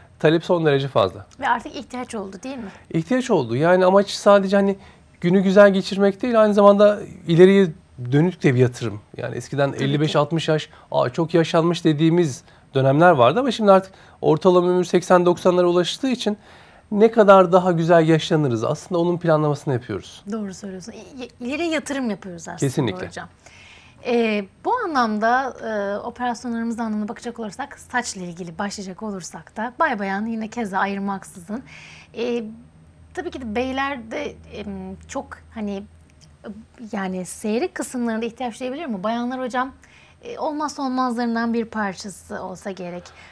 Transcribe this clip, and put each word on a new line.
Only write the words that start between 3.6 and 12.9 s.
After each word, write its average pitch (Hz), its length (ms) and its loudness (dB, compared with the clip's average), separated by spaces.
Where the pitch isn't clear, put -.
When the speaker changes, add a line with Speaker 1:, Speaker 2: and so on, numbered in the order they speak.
Speaker 1:
amaç 196 240 4
sadece 202 460 4
hani 196 200 2
günü 180 220 4
güzel 196 300 8
geçirmek 196 480 0
değil, 233 200 2
aynı 208 120 4
zamanda 202 460 6
ileriye 185 400 6
dönük 165 320 2
de 139 120 4
bir 123 40 2
yatırım. 117 420 0
Yani 123 180 -8
eskiden 139 360 -2
Speaker 2:
Tabii 131 120 -6
Speaker 1:
elli 143 180 -2
beş 151 100 -2
Speaker 2:
ki. 160 80 0
Speaker 1:
altmış 151 280 -2
yaş, 156 220 -2
"Aa, 139 180 0
çok 160 240 -4
yaşlanmış." 165 500 2
dediğimiz 160 600 2
dönemler 139 360 6